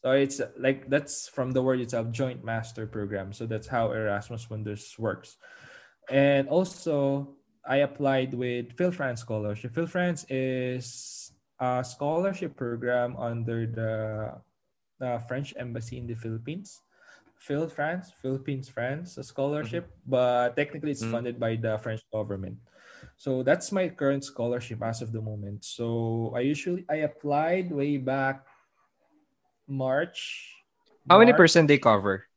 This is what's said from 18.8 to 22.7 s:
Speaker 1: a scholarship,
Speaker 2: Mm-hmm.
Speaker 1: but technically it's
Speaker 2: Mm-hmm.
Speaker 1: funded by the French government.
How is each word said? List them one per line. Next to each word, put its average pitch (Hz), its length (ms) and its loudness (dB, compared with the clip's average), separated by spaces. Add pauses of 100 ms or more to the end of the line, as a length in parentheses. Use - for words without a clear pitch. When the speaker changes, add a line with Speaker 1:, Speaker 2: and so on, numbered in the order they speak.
Speaker 1:
a 135 80 -10
scholarship, 147 640 -4
Speaker 2:
Mm-hmm. - 240 -8
Speaker 1:
but 123 440 4
technically 147 360 -2
it's 123 80 -4
Speaker 2:
Mm-hmm. 113 120 -2
Speaker 1:
funded 120 260 -4
by 113 180 0
the 113 200 -2
French 110 240 -6 (120)
government. 101 440 -6 (600)